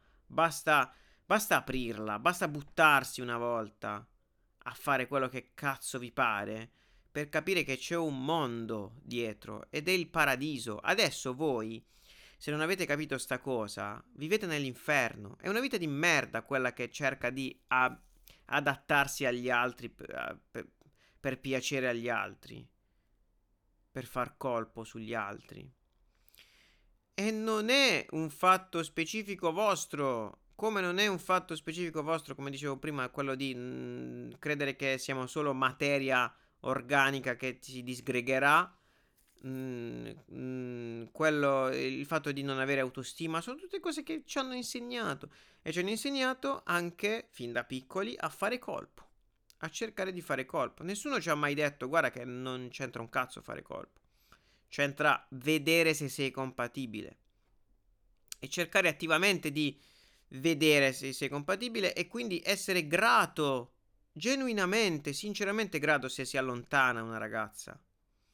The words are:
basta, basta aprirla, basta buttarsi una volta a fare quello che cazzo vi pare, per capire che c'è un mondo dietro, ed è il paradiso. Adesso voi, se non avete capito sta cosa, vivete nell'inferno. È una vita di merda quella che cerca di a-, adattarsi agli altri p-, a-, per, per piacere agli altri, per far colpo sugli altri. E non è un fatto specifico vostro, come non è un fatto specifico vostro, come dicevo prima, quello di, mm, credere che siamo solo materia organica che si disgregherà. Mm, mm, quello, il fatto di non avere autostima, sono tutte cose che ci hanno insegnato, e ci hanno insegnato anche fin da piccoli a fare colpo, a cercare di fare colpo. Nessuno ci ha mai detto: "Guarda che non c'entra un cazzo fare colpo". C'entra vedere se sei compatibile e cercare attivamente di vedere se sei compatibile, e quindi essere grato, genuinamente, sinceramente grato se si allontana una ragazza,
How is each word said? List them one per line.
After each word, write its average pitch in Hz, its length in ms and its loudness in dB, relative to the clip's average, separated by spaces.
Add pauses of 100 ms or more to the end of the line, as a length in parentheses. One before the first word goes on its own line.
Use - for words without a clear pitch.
(260)
basta, 147 680 4 (320)
basta 202 340 4
aprirla, 113 600 -2
basta 175 300 2
buttarsi 143 760 4
una 120 160 -2
volta 110 680 -2 (540)
a - 160 -10
fare 131 340 0
quello 131 220 0
che 131 240 -10
cazzo 135 460 -6
vi 120 120 -10
pare, 110 600 0 (400)
per 147 160 -4
capire 165 360 0
che 135 120 -2
c'è 170 220 -4
un 143 260 -2
mondo 117 800 -2
dietro, 113 680 -6
ed 151 200 -6
è - 20 4
il 175 160 0
paradiso. 135 680 0
Adesso 170 580 0
voi, 117 500 -2 (520)
se - 140 -8
non 151 100 -2
avete 175 240 0
capito 147 320 -2
sta 127 220 -4
cosa, 104 600 -4 (120)
vivete 202 320 -2
nell'inferno. 131 960 -2
È - 80 -4
una 214 100 2
vita 262 160 -2
di 175 120 -2
merda 139 560 2
quella 131 280 0
che 120 180 -6
cerca 135 400 -2
di 131 380 -6
a-, 127 340 4 (440)
adattarsi 143 800 2
agli 123 240 0
altri 123 400 0
p-, - 200 -18
a-, - 300 -6 (100)
per, - 200 -12 (500)
per 131 220 -6
piacere 131 480 -2
agli 117 180 -2
altri, 110 580 -4 (1300)
per 123 140 -10
far - 320 -4
colpo 113 480 -4
sugli 113 280 -10
altri. 107 560 -8 (1400)
E 202 160 0
non 220 380 0
è 254 440 4
un 160 180 -2
fatto 185 540 4
specifico 180 680 -2
vostro, 147 920 0 (120)
come 214 240 0
non 180 180 0
è 208 100 6
un 190 120 0
fatto 185 380 0
specifico 165 460 -4
vostro, 151 320 -2
come 139 140 -6
dicevo 139 280 -4
prima, 139 320 -4
quello 139 260 -2
di, 135 180 -2
mm, 123 840 -8
credere 143 380 -2
che 135 200 0
siamo 131 300 -4
solo 147 260 -2
materia 131 800 2 (280)
organica 131 720 2
che 127 260 -6
si 127 220 -12
disgregherà. 131 920 4 (680)
Mm, 120 640 -6 (200)
mm, 123 800 -8
quello, 143 580 4
il 131 360 -2
fatto 151 260 -2
di 139 120 -4
non 139 160 -2
avere 135 220 2
autostima, 160 600 -4
sono 254 160 -8
tutte 370 220 -10
cose 311 240 -4
che 320 220 -6
ci - 120 -6
hanno 262 160 -4
insegnato, 233 800 -6 (320)
e 160 80 -6
ci 165 80 -2
hanno 185 100 0
insegnato 269 760 -2
anche 175 640 -2
fin 120 200 -8
da 120 120 -2
piccoli 190 560 -6
a 156 100 -4
fare 233 300 -2
colpo, - 500 -10 (500)
a 160 100 -6
cercare 202 420 -6
di 180 100 -8
fare 131 240 -4
colpo. 143 380 -4
Nessuno 208 360 -2
ci 160 120 0
ha 151 40 4
mai 147 200 0
detto: 143 320 -2
"Guarda 143 240 4
che 123 120 -10
non 127 460 -8
c'entra 120 320 -8
un 117 80 -10
cazzo - 320 -4
fare - 220 -10
colpo". - 360 -12 (680)
C'entra 143 640 2
vedere 156 640 4
se 147 120 -2
sei 135 220 -2
compatibile 123 880 -6 (1200)
e 143 100 -12
cercare 180 400 2
attivamente 160 640 2
di 143 280 0 (500)
vedere 143 640 6
se 135 180 -6
sei 135 180 -4
compatibile, 196 640 -2
e 175 120 -2
quindi 226 380 -4
essere 185 420 0
grato, 160 840 4 (400)
genuinamente, 202 1000 2
sinceramente 202 680 -2
grato 143 300 2
se 131 160 -6
si - 120 -6
allontana 127 640 2
una 113 160 -6
ragazza, 110 640 -8 (520)